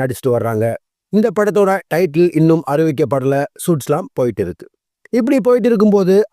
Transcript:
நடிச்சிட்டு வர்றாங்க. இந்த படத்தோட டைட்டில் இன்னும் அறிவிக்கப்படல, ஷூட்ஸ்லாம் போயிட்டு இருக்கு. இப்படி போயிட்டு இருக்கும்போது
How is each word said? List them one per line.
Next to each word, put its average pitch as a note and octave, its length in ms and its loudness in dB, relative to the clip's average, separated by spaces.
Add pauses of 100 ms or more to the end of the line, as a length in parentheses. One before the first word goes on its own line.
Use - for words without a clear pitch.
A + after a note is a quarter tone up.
நடிச்சிட்டு B2+ 360 -4
வர்றாங்க. A2 280 -2 (480)
இந்த A3 140 2 (100)
படத்தோட G3+ 340 2 (220)
டைட்டில் D#3+ 360 2 (100)
இன்னும் D#3+ 320 4
அறிவிக்கப்படல, C#3 640 -2 (280)
ஷூட்ஸ்லாம் D#3+ 440 -2 (100)
போயிட்டு A#2+ 280 -2
இருக்கு. F2 200 -12 (520)
இப்படி C4 200 2 (100)
போயிட்டு B3 240 2
இருக்கும்போது G3+ 440 2 (160)